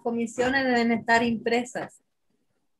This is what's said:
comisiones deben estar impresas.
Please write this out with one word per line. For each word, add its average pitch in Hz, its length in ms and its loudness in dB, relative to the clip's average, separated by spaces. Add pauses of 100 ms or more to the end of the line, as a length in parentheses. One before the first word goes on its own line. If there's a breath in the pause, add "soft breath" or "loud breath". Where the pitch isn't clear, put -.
comisiones 247 640 -2
deben 233 260 2
estar 233 300 2
impresas. 233 800 -4 (760)